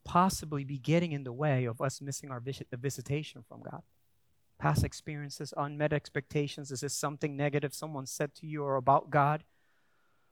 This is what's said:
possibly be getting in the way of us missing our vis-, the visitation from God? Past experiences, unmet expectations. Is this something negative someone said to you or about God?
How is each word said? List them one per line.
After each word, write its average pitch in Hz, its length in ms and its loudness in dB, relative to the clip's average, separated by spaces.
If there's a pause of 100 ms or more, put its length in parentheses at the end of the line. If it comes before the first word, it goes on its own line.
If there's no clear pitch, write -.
possibly 165 600 2
be 139 140 -6
getting 160 340 4
in 139 120 -4
the 123 80 -6
way 131 340 2
of 117 160 -2
us 135 180 0
missing 139 300 -8
our 123 100 -6
vis-, 131 300 -6
the 127 60 -8
visitation 135 680 -4
from 120 160 -18
God? - 200 -10 (760)
Past 151 240 2
experiences, 147 760 -6
unmet 147 360 0
expectations. 147 800 -2
Is 127 80 -6
this 143 140 -4
something 147 420 -2
negative 143 380 0
someone 147 320 -6
said 147 300 -4
to - 100 -14
you 151 180 -4
or 139 120 2
about 135 340 6
God? 147 340 4 (880)